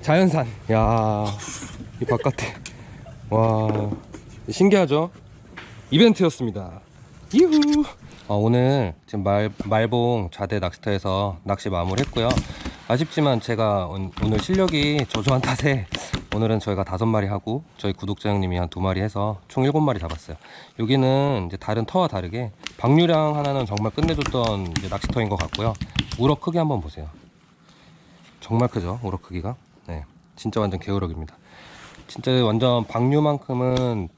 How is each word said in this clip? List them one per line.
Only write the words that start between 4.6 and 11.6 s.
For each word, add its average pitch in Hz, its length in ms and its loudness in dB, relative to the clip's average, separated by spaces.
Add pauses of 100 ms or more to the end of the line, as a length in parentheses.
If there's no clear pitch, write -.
이벤트였습니다. 127 920 4 (540)
이후. 294 500 6 (440)
아, 104 60 0
오늘 120 600 4 (120)
지금 101 180 -6
말-, 104 260 2 (140)
말봉 110 680 2
좌대 101 280 -4
낚시터에서 95 840 -2
낚시 98 240 -2